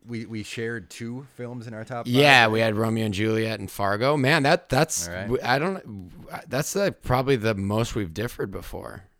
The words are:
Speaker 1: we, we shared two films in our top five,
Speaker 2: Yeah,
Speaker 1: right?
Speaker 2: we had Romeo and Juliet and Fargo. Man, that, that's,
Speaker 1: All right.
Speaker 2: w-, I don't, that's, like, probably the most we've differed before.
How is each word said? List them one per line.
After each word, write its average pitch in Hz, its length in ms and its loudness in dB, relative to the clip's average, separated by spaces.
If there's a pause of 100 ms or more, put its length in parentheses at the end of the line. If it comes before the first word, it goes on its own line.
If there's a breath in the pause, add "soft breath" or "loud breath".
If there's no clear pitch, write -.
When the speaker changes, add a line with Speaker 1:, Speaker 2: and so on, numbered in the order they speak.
Speaker 1:
we, 113 220 -8
we 107 160 -8
shared 113 480 -8
two 123 360 -10 (100)
films 120 320 -10
in 113 60 -12
our 110 100 -10
top 120 220 -8
five, - 20 -4
Speaker 2:
Yeah, 131 340 8
Speaker 1:
right? 113 80 8
Speaker 2:
we 110 100 2
had 113 160 2
Romeo 113 300 0
and 107 80 -2
Juliet 110 460 -2
and 98 100 -10
Fargo. 104 460 0
Man, 147 260 4
that, 160 260 2
that's, 131 400 0
Speaker 1:
All 87 60 -8
right. 92 80 -8
Speaker 2:
w-, 120 200 -2
I 123 180 2
don't, 120 500 -6 (400)
that's, 131 240 -2
like, 196 280 0
probably 131 340 2
the 110 180 0
most 101 400 0
we've 98 180 -4
differed 104 380 -6
before. 92 540 -12 (160)